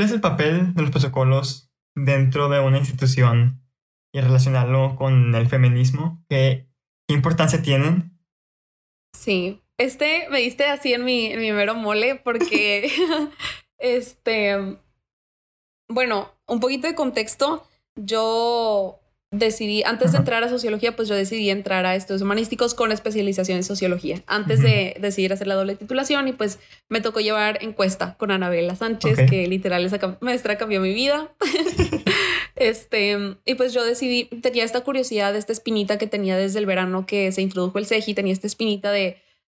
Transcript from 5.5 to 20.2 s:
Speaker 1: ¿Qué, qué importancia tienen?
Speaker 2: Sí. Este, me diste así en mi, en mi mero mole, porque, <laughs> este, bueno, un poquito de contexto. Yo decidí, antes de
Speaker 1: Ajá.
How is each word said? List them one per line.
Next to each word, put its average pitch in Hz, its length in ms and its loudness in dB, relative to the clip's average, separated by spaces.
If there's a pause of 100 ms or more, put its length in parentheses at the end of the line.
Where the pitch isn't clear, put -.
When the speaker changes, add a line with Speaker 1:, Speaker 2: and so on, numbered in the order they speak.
Speaker 1:
¿Qué, 131 400 2 (400)
qué 147 60 2
importancia 160 460 2
tienen? 147 580 0 (1000)
Speaker 2:
Sí. 190 420 -2 (180)
Este, 294 520 -2
me 277 80 0
diste 247 280 0
así 285 280 0
en 247 100 -4
mi, 247 220 0
en 220 140 -6
mi 220 100 -2
mero 208 240 0
mole, 220 400 0
porque, 226 760 0
<laughs> 311 880 -4
este, 214 1000 -2 (1120)
bueno, 233 420 -2 (160)
un 233 140 -2
poquito 262 260 -2
de 330 80 -2
contexto. 277 720 -2 (300)
Yo 226 1040 -2 (380)
decidí, 214 440 0
antes 226 300 2
de 285 60 2
Speaker 1:
Ajá. - 40 4